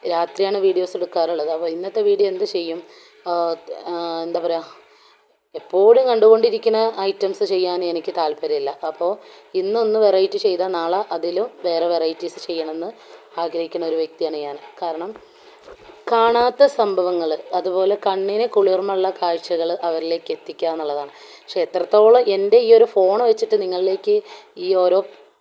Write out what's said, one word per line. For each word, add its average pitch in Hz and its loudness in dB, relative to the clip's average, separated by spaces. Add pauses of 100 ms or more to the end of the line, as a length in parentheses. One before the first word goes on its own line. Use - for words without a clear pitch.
(140)
രാത്രിയാണ് 190 -2 (100)
വീഡിയോസ് 180 0
എടുക്കാറുള്ളത്. 165 -2
അപ്പോൾ 165 -4
ഇന്നത്തെ 190 -4
വീഡിയോ 202 2
എന്ത് 190 -4
ചെയ്യും, 170 -4 (460)
ആ, 175 -2 (580)
ആ, - -6 (320)
എന്താ 170 -4
പറയുക, 165 -2 (920)
എപ്പോഴും 214 4
കണ്ടുകൊണ്ടിരിക്കുന്ന 220 4 (300)
ഐറ്റംസ് 196 -4
ചെയ്യാൻ 180 -2 (120)
എനിക്ക് 170 -6
താല്പര്യമില്ല. 151 -4 (180)
അപ്പോൾ 175 -4 (440)
ഇന്നൊന്ന് 214 0
വെറൈറ്റി 196 2
ചെയ്താൽ 185 0
നാളെ 170 -2 (160)
അതിലും 175 -4 (180)
വേറെ 170 0
വെറൈറ്റീസ് 165 -4
ചെയ്യണമെന്ന് 165 -6 (540)
ആഗ്രഹിക്കുന്ന 170 -6
ഒരു 165 -2
വ്യക്തിയാണ് 160 -6
ഞാൻ. 143 -10 (240)
കാരണം 170 -8 (1000)
കാണാത്ത 240 4 (160)
സംഭവങ്ങൾ, 180 0 (240)
അതുപോലെ 185 0 (120)
കണ്ണിന് 196 -2 (100)
കുളിർമയുള്ള 190 2 (120)
കാഴ്ചകൾ 170 -2 (180)
അവരിലേക്ക് 165 -4
എത്തിക്കുക - -8
എന്നുള്ളതാണ്. 147 -6 (320)
പക്ഷേ - -6
എത്രത്തോളം 214 4 (120)
എൻ്റെ 202 4
ഈ - -2
ഒരു 226 8
ഫോൺ 196 4 (120)
വെച്ചിട്ട് 220 0
നിങ്ങളിലേക്ക് 190 0 (420)
ഈ 180 -6 (140)
ഓരോ 180 4 (420)